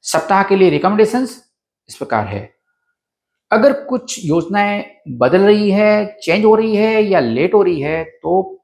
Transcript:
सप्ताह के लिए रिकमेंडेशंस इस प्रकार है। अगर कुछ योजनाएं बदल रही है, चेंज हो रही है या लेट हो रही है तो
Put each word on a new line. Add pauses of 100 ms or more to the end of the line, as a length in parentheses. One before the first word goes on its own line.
सप्ताह
के
लिए
रिकमेंडेशंस (480)
इस
प्रकार
है। (960)
अगर (100)
कुछ
योजनाएं (260)
बदल
रही
है,
चेंज
हो
रही
है
या
लेट
हो
रही
है
तो (220)